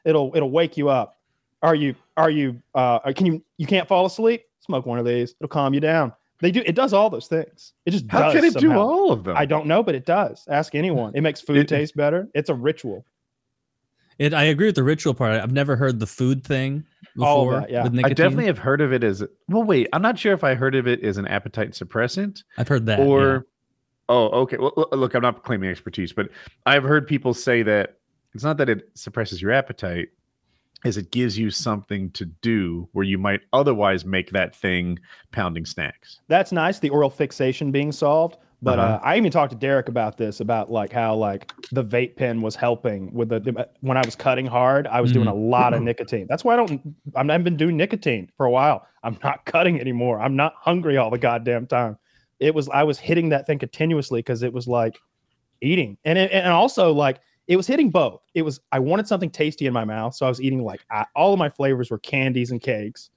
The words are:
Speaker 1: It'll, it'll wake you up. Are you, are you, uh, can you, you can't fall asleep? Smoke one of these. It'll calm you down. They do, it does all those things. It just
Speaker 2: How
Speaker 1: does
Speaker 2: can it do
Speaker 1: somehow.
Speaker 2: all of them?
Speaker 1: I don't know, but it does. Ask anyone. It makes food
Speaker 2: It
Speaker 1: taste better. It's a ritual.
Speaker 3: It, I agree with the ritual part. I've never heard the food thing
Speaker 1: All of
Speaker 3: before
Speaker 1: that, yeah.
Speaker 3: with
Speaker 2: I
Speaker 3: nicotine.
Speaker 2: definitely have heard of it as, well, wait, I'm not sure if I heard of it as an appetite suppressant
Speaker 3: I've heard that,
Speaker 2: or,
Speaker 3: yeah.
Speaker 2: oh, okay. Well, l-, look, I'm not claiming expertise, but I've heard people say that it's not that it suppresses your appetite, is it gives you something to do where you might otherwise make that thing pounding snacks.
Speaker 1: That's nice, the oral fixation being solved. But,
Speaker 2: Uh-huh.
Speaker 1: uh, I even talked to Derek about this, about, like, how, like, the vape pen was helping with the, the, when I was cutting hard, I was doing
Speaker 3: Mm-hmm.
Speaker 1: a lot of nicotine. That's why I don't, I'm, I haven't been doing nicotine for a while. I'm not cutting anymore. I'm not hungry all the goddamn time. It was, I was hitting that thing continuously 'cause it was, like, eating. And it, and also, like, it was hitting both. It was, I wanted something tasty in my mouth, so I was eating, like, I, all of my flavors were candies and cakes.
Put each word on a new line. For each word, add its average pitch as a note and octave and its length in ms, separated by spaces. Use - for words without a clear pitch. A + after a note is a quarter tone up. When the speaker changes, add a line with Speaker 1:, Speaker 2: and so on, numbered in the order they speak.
Speaker 1:
It'll, D3+ 300
it'll C#3+ 160
wake E3 260
you C#3+ 120
up. B2+ 300
Are E3 140
you, C#3+ 200
are D#3+ 120
you, C#3 320
uh, B2 240
can F#3+ 120
you, E3 180
you D3 100
can't F#3 200
fall F#3 180
asleep? A3+ 380
Smoke C3 260
one B2 140
of A#2 60
these. A#2+ 340
It'll D3+ 100
calm C#3 240
you C#3+ 60
down. D#3 340
They F3 100
do, A3 140
it E3+ 100
does C4 180
all G#3 160
those C3 180
things. - 460
It F3 60
just F3 180
Speaker 2:
How C#4 220
Speaker 1:
does C#4+ 40
Speaker 2:
can D4+ 100
it D#4 80
do C4 140
Speaker 1:
somehow. B3+ 120
Speaker 2:
all E4 320
of G#2 140
them? F#2 120
Speaker 1:
I D3 80
don't D3+ 200
know, E3+ 180
but G#3 120
it C3 100
does. E3+ 440
Ask D3+ 240
anyone. D3 420
It C#3+ 60
makes D#3 200
food D3 160
Speaker 2:
It C#3+ 100
Speaker 1:
taste D3+ 300
better. D3+ 360
It's D3+ 160
a D#3+ 40
ritual. B2 520
Speaker 3:
It, D3 140
I D3+ 100
agree D#3 240
with G3 80
the C3+ 80
ritual D3+ 300
part. A2+ 260
I've A2+ 120
never C#3 240
heard B2 240
the G#2+ 80
food C3 380
thing C3+ 380
Speaker 1:
All C#3+ 220
of B2+ 60
Speaker 3:
before B2+ 140
Speaker 1:
that, - 80
yeah. A#2+ 140
Speaker 3:
with A#2+ 100
Speaker 2:
I - 20
Speaker 3:
nicotine. C3+ 200
Speaker 2:
definitely D3 320
have D#3 100
heard C#3 240
of C#3 100
it B2 120
as, G2+ 200
well, G#3+ 160
wait, E3 300
I'm D#3+ 80
not A3 180
sure G3+ 140
if F3+ 100
I C3+ 120
heard C3 200
of B2 120
it A#2+ 160
as G2+ 140
an G2+ 100
appetite G#2 440
suppressant B2 720
Speaker 3:
I've A#2+ 100
heard B2 200
that, - 120
Speaker 2:
or, C#3 280
Speaker 3:
yeah. C3+ 120
Speaker 2:
oh, A#2+ 180
okay. C3 160
Well, C3 200
l-, D#3+ 120
look, B2+ 140
I'm B2+ 80
not A#2+ 220
claiming F#2+ 260
expertise, F2 420
but G2+ 180
I've C#3 180
heard D3 240
people C3 260
say A#2+ 300
that G#2 340
it's G#2+ 100
not D3+ 140
that C#3+ 120
it G#2 240
suppresses G#2 480
your G2 100
appetite, F#2+ 580
is G#2+ 140
it F#2 140
gives A#2+ 260
you A2 120
something G2+ 600
to - 140
do F2+ 640
where G2 140
you G2 120
might G2 240
otherwise G#2 520
make F#2 260
that F#2 240
thing F2 440
pounding E2+ 340
snacks. - 640
Speaker 1:
That's F#3 240
nice, F3+ 280
the D3+ 100
oral C#3+ 200
fixation C#3 640
being C#3+ 220
solved. D#3 440
But, B2 160
Speaker 2:
Uh-huh. A2+ 180
Speaker 1:
uh, G2+ 80
I D3 120
even G#3+ 160
talked D3 220
to A#2 40
Derek C3+ 300
about A#2 300
this, G#2+ 240
about, A2 280
like, G#2+ 220
how, A2+ 240
like, G#2 340
the C3 120
vape A#2+ 340
pen A#2 240
was A2 160
helping A2 560
with A#2 160
the, A2+ 100
the, A#2+ 300
when C3 160
I C3 100
was A#2 120
cutting C3 280
hard, B2+ 420
I A#2+ 120
was B2 140
doing A2 140
Speaker 3:
Mm-hmm. G2+ 100
Speaker 1:
a A2 120
lot B2 240
of A#2 80
nicotine. A#2 460
That's D#3 160
why A#3 120
I - 20
don't, A3 140
I'm, C3+ 140
I D3+ 40
haven't F3 120
been F3 120
doing D#3+ 200
nicotine D#3 580
for C#3 100
a B2 60
while. C3 340
I'm A2+ 200
not C#3 220
cutting E3+ 340
anymore. A#2+ 400
I'm C3+ 160
not D3+ 220
hungry E3 400
all A#2 120
the B2 80
goddamn A#2+ 500
time. A#2 300
It D3+ 120
was, D3 140
I C#3 160
was D3+ 160
hitting E3 300
that C#3 180
thing D3 120
continuously C#3 640
'cause A#2 220
it B2 80
was, A#2+ 160
like, A#2 320
eating. C#3 420
And D#3+ 140
it, F#3+ 160
and F#3 180
also, F3+ 400
like, C#3+ 300
it F3 80
was F#3 100
hitting C#4+ 240
both. D3+ 320
It E3+ 80
was, D3+ 180
I C3+ 60
wanted F3+ 280
something F#3 220
tasty D3 380
in B2 60
my A#2 120
mouth, A2 300
so - 100
I C3 40
was B2 120
eating, C3 240
like, G2 160
I, G#2+ 140
all E3+ 160
of G3 80
my D#3 100
flavors C3+ 400
were A2+ 100
candies B2+ 520
and A#2+ 100
cakes. A2 560